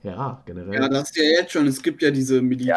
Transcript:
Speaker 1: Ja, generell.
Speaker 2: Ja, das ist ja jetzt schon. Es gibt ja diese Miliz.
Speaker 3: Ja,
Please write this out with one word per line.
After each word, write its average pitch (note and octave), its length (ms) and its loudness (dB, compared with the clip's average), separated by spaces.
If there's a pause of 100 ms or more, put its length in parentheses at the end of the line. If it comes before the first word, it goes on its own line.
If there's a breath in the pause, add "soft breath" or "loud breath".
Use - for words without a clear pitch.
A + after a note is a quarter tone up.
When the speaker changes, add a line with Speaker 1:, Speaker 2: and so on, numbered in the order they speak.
Speaker 1:
Ja, A2 440 -10
generell. F2+ 280 -10
Speaker 2:
Ja, C3 140 0
das C#3 220 -2
ist - 60 -10
ja D#3 80 2
jetzt E3+ 280 2
schon. D3+ 140 2
Es C3+ 160 0
gibt D#3 200 -4
ja D3 80 4
diese C3 300 2
Miliz. B2+ 260 0
Speaker 3:
Ja, - 100 2